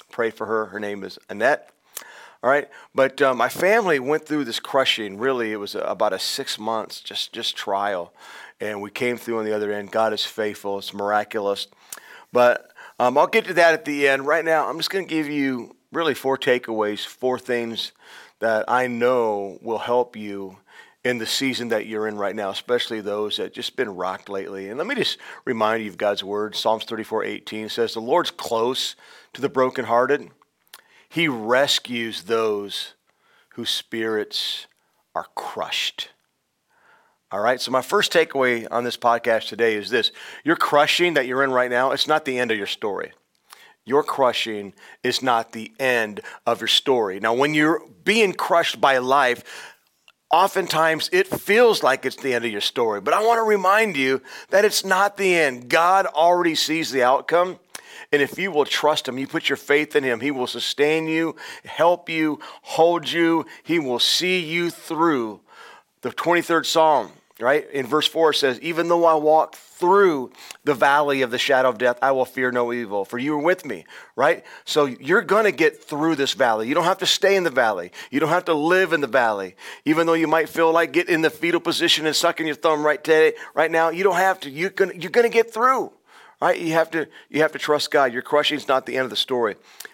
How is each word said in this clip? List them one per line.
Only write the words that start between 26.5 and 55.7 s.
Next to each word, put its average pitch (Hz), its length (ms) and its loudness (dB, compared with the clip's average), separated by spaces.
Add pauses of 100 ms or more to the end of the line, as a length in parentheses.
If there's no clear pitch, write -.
Psalms 110 280 -2
thirty-four 110 400 -6
eighteen 104 460 -10
says, 113 240 -2
"The 113 80 -8
Lord's 151 300 0
close 120 640 -4 (380)
to 123 80 -10
the 135 80 -2
brokenhearted. 127 800 0 (800)
He 165 200 -2
rescues 120 960 -2
those 104 720 -4 (640)
whose 117 140 -8
spirits - 960 -6 (480)
are 82 200 -6
crushed." - 720 -8 (1200)
All 95 80 -6
right, 123 220 0
so 120 100 -6
my 127 120 0
first - 280 0
takeaway 127 600 2
on 117 120 -2
this 120 140 -6
podcast 117 520 0
today 113 260 0
is 101 160 -6
this. 113 200 0 (320)
Your 160 120 2
crushing 156 580 2
that 135 140 2
you're 127 160 0
in 135 80 0
right 127 180 2
now, 127 220 2
it's 139 160 -2
not 151 180 2
the 127 140 -2
end 123 100 0
of 113 80 0
your 101 100 -4
story. 92 460 -8 (720)
Your 139 180 2
crushing 113 680 -2 (300)
is 123 180 0
not 120 300 0
the 110 280 -12
end 113 420 0 (240)
of 117 140 0
your 113 80 -6
story. 107 520 2
Now, 113 140 2
when 143 200 2
you're 151 280 2 (220)
being 208 300 2
crushed 170 480 0
by 135 160 4
life, 127 720 0 (640)
Oftentimes, 165 800 2
it 185 140 2
feels 220 560 4
like 131 240 2
it's 127 100 -4
the 131 200 -2
end 117 100 -2
of 117 60 -2
your 101 100 -4
story, 110 400 -2
but 147 140 2
I 214 100 0
want 226 140 4
to 226 40 0
remind 202 540 2
you 131 240 0 (300)
that 202 120 6
it's 202 220 2
not 196 320 2
the 185 180 2
end. 123 340 0
God 180 360 4